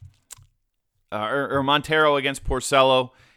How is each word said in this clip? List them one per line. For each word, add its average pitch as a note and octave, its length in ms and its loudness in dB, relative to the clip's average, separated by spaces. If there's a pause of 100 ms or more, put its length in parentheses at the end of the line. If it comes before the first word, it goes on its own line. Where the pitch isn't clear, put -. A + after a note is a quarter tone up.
(1120)
uh, G#2+ 200 -6
or, C3+ 280 -2
or C3+ 40 -2
Montero D3 520 2
against C#3 280 -4
Porcello. C3 680 2 (260)